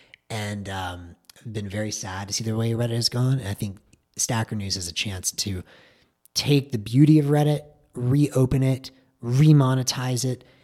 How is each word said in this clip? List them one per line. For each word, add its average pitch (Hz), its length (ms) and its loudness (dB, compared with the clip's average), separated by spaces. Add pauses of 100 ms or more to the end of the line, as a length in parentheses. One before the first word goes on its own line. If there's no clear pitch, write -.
(300)
and, 104 400 -8
um, 87 460 -10 (360)
been 104 160 -6
very 104 240 -6
sad 98 380 -10
to 98 40 -6
see 107 120 -4
the 110 100 -2
way 113 160 0
Reddit 117 240 -2
has 117 140 0
gone. 127 300 0
And 98 100 -8
I 101 40 -4
think 98 260 -8 (360)
Stacker - 400 -2
News - 200 -6
has 90 120 -8
a 85 60 -12
chance 92 400 -6
to 95 280 -6 (720)
take 139 380 0
the 123 60 -4
beauty 135 420 6
of 143 60 2
Reddit, 147 380 2 (300)
reopen 131 680 2
it, 131 280 -2 (300)
remonetize 131 1000 4
it, 127 220 -4 (180)